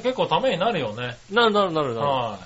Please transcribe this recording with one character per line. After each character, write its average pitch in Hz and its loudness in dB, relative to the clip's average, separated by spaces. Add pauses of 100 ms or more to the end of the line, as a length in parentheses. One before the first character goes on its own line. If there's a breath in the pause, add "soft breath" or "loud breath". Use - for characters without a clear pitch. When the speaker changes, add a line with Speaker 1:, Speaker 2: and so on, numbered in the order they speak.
Speaker 1:
結 254 -2
構 185 0
た 160 2
め 254 0
に 180 0
な 202 2
る 185 0
よ 113 -4
ね。 120 -8 (140)
Speaker 2:
な 233 4
る 214 4
な 202 4
る 175 0
な 156 0
る 127 -2
な 113 -4
る。 143 2
Speaker 1:
は 120 -2